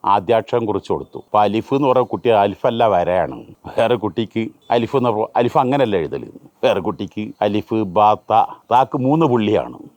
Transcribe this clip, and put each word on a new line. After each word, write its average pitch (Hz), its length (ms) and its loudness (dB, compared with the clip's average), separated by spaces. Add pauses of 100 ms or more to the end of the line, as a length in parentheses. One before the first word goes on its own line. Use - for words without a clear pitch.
ആദ്യാക്ഷരം 110 600 2
കുറിച്ച് 101 260 -4
കൊടുത്തു. 69 260 -8
ഇപ്പൊ - 220 0
അലിഫ് 107 340 0
എന്ന് 139 140 0
പറയുന്ന 123 180 2
കുട്ടി 107 220 -4
അലിഫല്ല, 113 580 2
വരയാണ്. 87 580 0 (340)
വേറെ 117 160 2
കുട്ടിക്ക് 110 540 -4 (220)
അലിഫ് 117 260 0
എന്ന് 123 120 0
പറയുമ്പോ 110 280 -2
അലിഫ് - 220 2
അങ്ങനല്ല 127 380 0
എഴുതല്. 69 300 -4 (380)
വേറെ 196 160 2
കുട്ടിക്ക് 104 600 -8
അലിഫ്, 104 340 -2
ബാ, 104 400 2
ത. - 180 -6 (400)
താക്ക് 131 260 2
മൂന്ന് 147 280 2
പുള്ളിയാണ്. 107 520 0 (180)